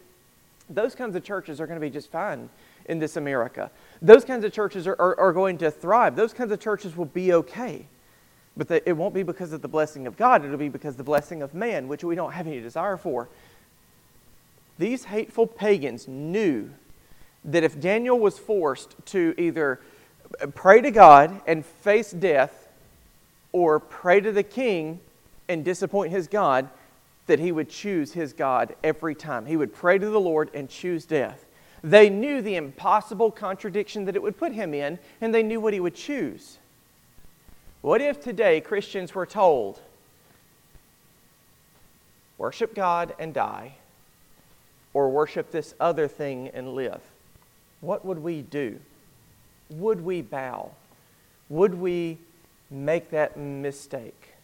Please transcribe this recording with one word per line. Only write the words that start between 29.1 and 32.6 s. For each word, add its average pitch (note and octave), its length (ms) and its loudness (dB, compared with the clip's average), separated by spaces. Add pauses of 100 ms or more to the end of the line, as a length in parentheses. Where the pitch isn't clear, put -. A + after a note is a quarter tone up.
time. C3+ 320 -10
He D#3 100 -4
would D3+ 180 -2
pray F3+ 260 2
to G#3 100 -4
the G#3+ 100 2
Lord D#3 360 0
and C#3+ 120 -10
choose E3+ 380 -8
death. B2 400 -4 (380)
They G#3 260 8
knew B3+ 320 -2
the G3+ 140 -6
impossible F#3+ 760 -2